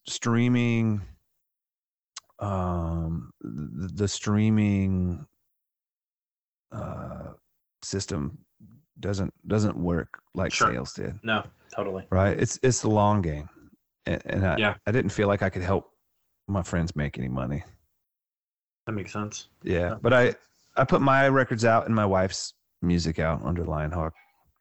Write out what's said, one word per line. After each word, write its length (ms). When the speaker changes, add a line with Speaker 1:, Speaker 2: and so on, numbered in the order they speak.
Speaker 1:
streaming, 920
um, 920
the, 520
the 140
streaming, 1160
uh, 640
system 560
doesn't, 340
doesn't 300
work 440
like 180
Speaker 2:
Sure. 180
Speaker 1:
sales 220
did. 300
Speaker 2:
No, 200
totally. 380
Speaker 1:
Right? 280
It's, 220
it's 200
the 80
long 320
game. 280
And, 200
and 200
I, 120
Speaker 2:
Yeah. 180
Speaker 1:
I 60
didn't 200
feel 160
like 140
I 80
could 120
help 300
my 140
friends 340
make 220
any 120
money. 340
Speaker 2:
That 80
makes 200
sense. 340
Speaker 1:
Yeah. 160
Speaker 2:
Yeah. 220
Speaker 1:
But 120
I, 220
I 80
put 180
my 280
records 360
out 200
and 100
my 100
wife's 480
music 380
out 240
under 200
Lionhawk. 480